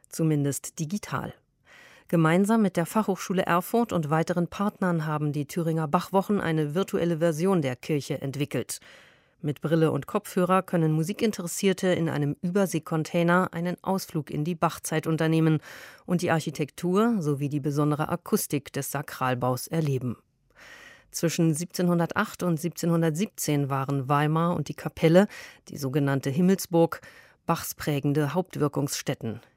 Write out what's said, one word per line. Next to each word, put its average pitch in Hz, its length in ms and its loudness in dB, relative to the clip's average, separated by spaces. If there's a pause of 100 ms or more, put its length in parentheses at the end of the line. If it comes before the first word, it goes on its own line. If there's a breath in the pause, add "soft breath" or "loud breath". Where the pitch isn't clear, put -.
zumindest 147 680 -2
digital. 160 560 -6 (760 loud breath)
Gemeinsam 180 540 4
mit 196 160 2
der 170 80 0
Fachhochschule 190 640 -2
Erfurt 208 460 0
und 156 180 0
weiteren 165 360 0
Partnern 180 600 -2
haben 151 260 -2
die 147 140 -4
Thüringer 160 400 -2
Bachwochen 185 520 0
eine 156 360 0
virtuelle 170 420 0
Version 170 460 2
der 127 120 -2
Kirche 143 460 -4
entwickelt. 135 580 -4 (600 loud breath)
Mit 147 220 -6
Brille 160 300 2
und 139 160 -4
Kopfhörer 185 560 0
können 160 300 2
Musikinteressierte 185 960 0
in 165 200 2
einem 143 320 0
Überseekontainer 175 1120 2
einen 170 300 -4
Ausflug 185 480 -4
in 147 120 -2
die 175 120 -2
Bachzeit 156 500 -2
unternehmen 160 540 2 (480 loud breath)
und 175 160 0
die - 80 0
Architektur 180 880 0
sowie 147 260 -2
die 143 120 -2
besondere 147 500 0
Akustik - 640 -4
des 139 160 -6
Sakralbaus 127 800 -4
erleben. 131 500 -2 (920 loud breath)
Zwischen 165 420 2
siebzehnhundertacht 175 880 0
und 170 180 0
siebzehnhundertsiebzehn 165 1080 0
waren 135 400 -2
Weimar 156 460 4
und 160 140 -4
die 156 40 -8
Kapelle, 170 540 4 (400 loud breath)
die - 100 -14
sogenannte 139 540 0
Himmelsburg, 170 680 2 (440 loud breath)
Bachs - 300 -4
prägende 143 580 0
Hauptwirkungsstätten. 143 1080 -2 (160)